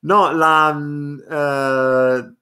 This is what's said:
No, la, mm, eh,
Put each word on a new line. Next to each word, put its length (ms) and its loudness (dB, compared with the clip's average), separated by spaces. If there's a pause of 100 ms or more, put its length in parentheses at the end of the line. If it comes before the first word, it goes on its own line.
No, 300 2
la, 400 2
mm, 460 -8
eh, 1200 -2